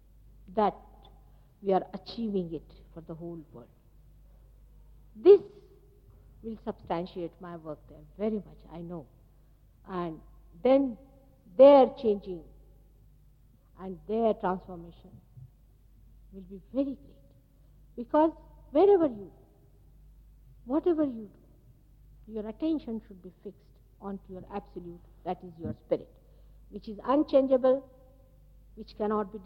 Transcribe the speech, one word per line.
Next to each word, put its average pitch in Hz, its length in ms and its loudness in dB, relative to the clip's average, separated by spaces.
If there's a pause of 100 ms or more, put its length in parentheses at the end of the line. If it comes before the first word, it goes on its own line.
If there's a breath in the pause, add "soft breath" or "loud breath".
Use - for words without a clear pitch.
(560)
that 208 200 2 (840)
we 196 120 0
are 185 200 2
achieving 196 600 -6
it - 180 -12 (220)
for 165 80 -16
the 165 120 -16
whole 170 260 -12 (140)
world. 120 140 -20 (1500)
This 339 260 8 (1000)
will 220 240 -12
substantiate 175 760 -8
my 175 180 -16
work 156 220 -14 (100)
there 147 100 -20 (180)
very 214 200 -4
much, - 200 -12 (160)
I 170 80 -14
know. 170 240 -12 (800)
And 175 320 -6 (440)
then 262 340 2 (600)
their 269 300 10 (140)
changing 202 400 -2 (1400)
and 185 180 -12 (100)
their 220 260 2
transformation 180 800 -6 (1200)
will 196 160 -16
be 196 100 -16 (140)
very 269 220 -2
great. - 280 -20 (720)
Because 302 360 2 (400)
wherever 349 340 6
you 208 260 -6
go, - 120 -20 (1200)
whatever 311 380 0
you 226 260 -6
do, - 1040 -20
your 214 140 -8
attention 226 600 -4
should 185 140 -20
be 185 100 -18 (120)
fixed 196 160 -16 (420)
onto 196 280 -10
your 185 140 -14 (100)
absolute, 175 460 -12 (260)
that 180 180 -4
is 175 180 -16
your 160 140 -6 (100)
spirit, - 240 -4 (600)
which 202 180 -14
is 202 160 -12
unchangeable, 269 800 2 (880)
which - 220 -20
cannot 208 340 -2
be 220 140 -14